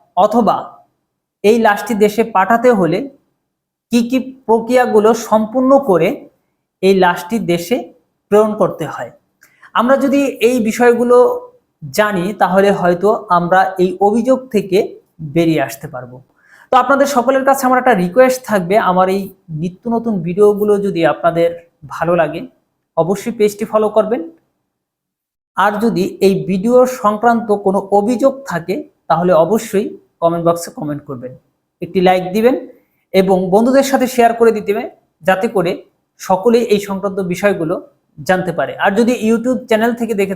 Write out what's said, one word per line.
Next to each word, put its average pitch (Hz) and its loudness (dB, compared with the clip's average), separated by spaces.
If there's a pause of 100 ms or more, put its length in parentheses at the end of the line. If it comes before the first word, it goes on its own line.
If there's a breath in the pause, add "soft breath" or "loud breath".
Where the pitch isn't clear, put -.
(180)
অথবা 196 2 (840)
এই 214 4
লাশটি 214 0
দেশে 208 0 (100)
পাঠাতে 233 2
হলে 185 0 (920)
কি 233 2
কি 254 0 (280)
প্রক্রিয়াগুলো 226 2 (180)
সম্পূর্ণ 240 0 (140)
করে 180 2 (720)
এই 190 4 (100)
লাশটি 175 0 (140)
দেশে 175 -2 (540)
প্রেরণ 214 4 (100)
করতে 165 -4
হয়। 127 -12 (680 soft breath)
আমরা 262 4
যদি 277 2 (260)
এই 254 2 (100)
বিষয়গুলো 240 2 (640)
জানি, 185 -2 (140)
তাহলে 196 2
হয়তো 180 0 (200)
আমরা 175 2 (180)
এই 185 2 (120)
অভিযোগ 233 2 (120)
থেকে 185 -2 (560)
বেরিয়ে 160 0
আসতে - -14
পারবো। 127 -14 (560 soft breath)
তো - -6
আপনাদের 262 2
সকলের 262 0
কাছে 262 2
আমার 254 2
একটা 247 2
রিকোয়েস্ট 254 2
থাকবে, 190 0 (140)
আমার 185 2
এই 196 -2 (400)
নিত্য 180 -10
নতুন 233 -2 (120)
ভিডিওগুলো 208 2 (120)
যদি 170 -2
আপনাদের 165 0 (380)
ভালো 165 -2
লাগে, 160 -2 (560)
অবশ্যই 196 -2
পেজটি 208 -2
ফলো 214 -2
করবেন। 220 0 (1300)
আর 196 2 (100)
যদি 190 0 (240)
এই 196 4 (160)
ভিডিও 208 2 (240)
সংক্রান্ত 220 0 (160)
কোনো 196 0 (200)
অভিযোগ 247 0 (140)
থাকে, 175 -6 (320)
তাহলে 175 0 (120)
অবশ্যই 214 -2 (320)
কমেন্ট 170 0
বক্সে 170 -2
কমেন্ট 147 -8
করবেন, 127 -14 (500)
একটি 170 -4
লাইক 185 2 (120)
দিবেন 226 2 (580 soft breath)
এবং 190 2 (160)
বন্ধুদের 254 4
সাথে 254 0
শেয়ার 233 4
করে 233 4
দিতে 202 -2
হবে, 226 -4 (380)
যাতে 185 0
করে 180 0 (500)
সকলেই 226 0 (100)
এই 202 2
সংক্রান্ত 196 -6 (140)
বিষয়গুলো 175 -2 (420)
জানতে 180 -2
পারে। 139 -4 (120)
আর 202 2
যদি 240 2 (160)
YouTube 233 0 (100)
চ্যানেল 226 0
থেকে 233 -4
দেখে 190 -4